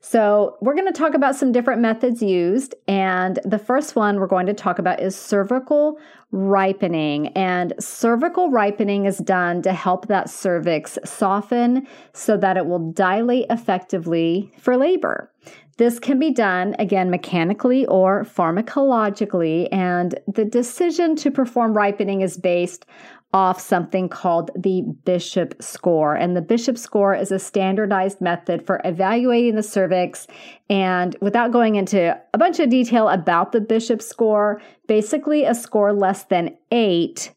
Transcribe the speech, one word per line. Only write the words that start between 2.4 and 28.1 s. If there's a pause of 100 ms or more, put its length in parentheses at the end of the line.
and
the
first
one
we're
going
to
talk
about
is
cervical (340)
ripening.
And
cervical
ripening
is
done
to
help
that
cervix
soften (240)
so
that
it
will
dilate
effectively
for
labor. (460)
This
can
be
done,
again,
mechanically
or
pharmacologically,
and
the
decision
to
perform
ripening
is
based (500)
off
something
called
the (220)
Bishop
score.
And
the
Bishop
score
is
a
standardized